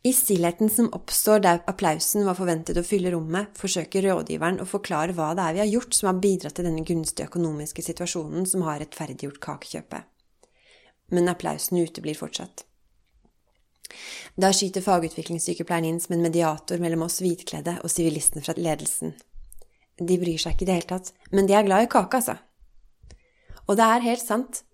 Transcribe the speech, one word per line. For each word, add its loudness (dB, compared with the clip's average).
I 4
stillheten 2
som 4
oppstår 4
der 6
applausen 0
var 2
forventet -2
å -
fylle 0
rommet, -4
forsøker -2
rådgiveren 0
å -6
forklare -2
hva -2
det 0
er 0
vi 0
har 4
gjort 0
som 4
har 2
bidratt 0
til -4
denne -2
gunstige -2
økonomiske -4
situasjonen -4
som 0
har -4
rettferdiggjort -10
kakekjøpet. -12
Men 4
applausen -2
uteblir -6
fortsatt. -12
Da 4
skyter -2
fagutviklingssykepleieren 0
inn -2
som -2
en 2
mediator 0
mellom 0
oss -4
hvitkledde -4
og -2
sivilisten 0
fra -4
ledelsen. -2
De 2
bryr -2
seg 0
ikke 2
i 0
det 2
hele -6
tatt, -10
men 4
de 8
er 4
glad 6
i -8
kake, 4
altså. -4
Og 2
det 6
er 4
helt -2
sant, -4